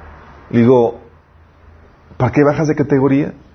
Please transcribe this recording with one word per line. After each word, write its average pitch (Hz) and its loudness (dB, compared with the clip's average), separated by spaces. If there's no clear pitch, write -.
Le 117 0
digo, 120 2
"¿Para 120 -2
qué 147 2
bajas 151 0
de 151 -4
categoría? 139 -2